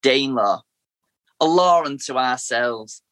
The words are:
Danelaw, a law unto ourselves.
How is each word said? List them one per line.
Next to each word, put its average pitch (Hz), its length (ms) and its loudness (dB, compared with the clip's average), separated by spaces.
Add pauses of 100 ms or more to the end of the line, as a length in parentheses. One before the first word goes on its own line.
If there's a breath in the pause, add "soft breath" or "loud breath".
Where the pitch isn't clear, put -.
Danelaw, 127 580 0 (760)
a 156 60 2
law 175 380 4
unto 139 340 -8
ourselves. 120 840 -4 (100)